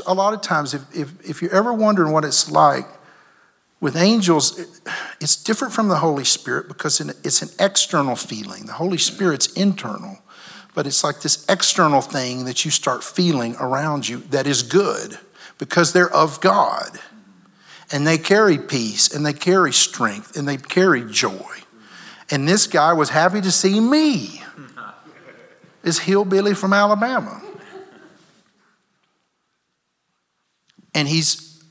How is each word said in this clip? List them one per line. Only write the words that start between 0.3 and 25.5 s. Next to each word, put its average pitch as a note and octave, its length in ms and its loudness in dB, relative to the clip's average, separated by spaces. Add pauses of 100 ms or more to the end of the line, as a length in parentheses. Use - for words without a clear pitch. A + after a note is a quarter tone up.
of G#3+ 80 -8
times, D3 320 -2
if, C#3 120 -8 (100)
if, D#3+ 340 -10
if D#3 120 -8
you're F3 120 -4
ever A3+ 200 2
wondering G#3 400 2
what D#3 100 2
it's D3 260 0
like, D3 380 2 (920)
with C#3 160 -2
angels, F3 600 2
it, - 100 -10 (540)
it's D3+ 140 2
different - 380 -4
from A3 140 0
the F3+ 100 2
Holy C#3+ 280 0
Spirit - 420 -2
because - 320 -2
in, D3 120 -8 (120)
it's - 180 0
an - 80 -10 (100)
external C3+ 560 0
feeling. G#2 500 -10
The - 80 -14
Holy F3 240 -4
Spirit's - 560 0
internal, G3 640 -2 (560)
but D3 140 -4
it's C#3 160 0
like D3 180 -2
this - 260 -2
external D#3+ 540 2
thing B2+ 440 -6
that B2 200 -4
you D#3 60 -4
start B2+ 320 -2
feeling C3 540 0
around C3+ 520 -4
you B2 100 -8 (120)
that C#3 160 0
is B2+ 160 0
good A2+ 560 0 (380)
because E3 360 0
they're F3+ 200 4
of D#3 280 2
God. E3+ 580 0 (880)
And D3 160 0
they D#3+ 120 4
carry G3 400 4
peace, A2+ 580 -2
and D3+ 100 -2
they D3 60 -2
carry F3 400 2
strength, - 640 -2
and C#3+ 100 -4
they C#3+ 120 -2
carry D#3 480 2
joy. G#2 560 -4 (680)
And C#3 160 -2
this F#3+ 220 2
guy D#3 240 4
was D#3 180 2
happy F3 300 2
to F#3+ 100 0
see F#3+ 300 2
me, B3+ 640 2 (1400)